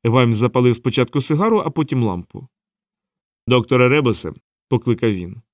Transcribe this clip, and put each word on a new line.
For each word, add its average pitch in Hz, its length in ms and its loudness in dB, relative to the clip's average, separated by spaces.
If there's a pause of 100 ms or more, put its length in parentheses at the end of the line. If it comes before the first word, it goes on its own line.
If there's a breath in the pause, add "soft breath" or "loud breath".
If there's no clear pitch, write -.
Ваймс 120 320 2
запалив 123 380 2
спочатку 127 460 -2
сигару, 202 440 0
а 160 40 -4
потім 139 340 -2
лампу. 95 440 -8 (1000)
"Докторе 123 420 2
Ребусе", 127 440 0 (360)
покликав 117 440 0
він. 90 220 -10 (180)